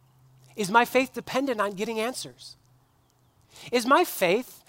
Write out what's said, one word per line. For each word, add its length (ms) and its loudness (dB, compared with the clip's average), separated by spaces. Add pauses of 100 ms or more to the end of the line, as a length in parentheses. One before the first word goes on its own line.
(560)
Is 140 -4
my 140 6
faith 280 0
dependent 480 -4
on 120 -2
getting 280 -6
answers? 560 -8 (1120)
Is 160 0
my 180 6
faith 640 -2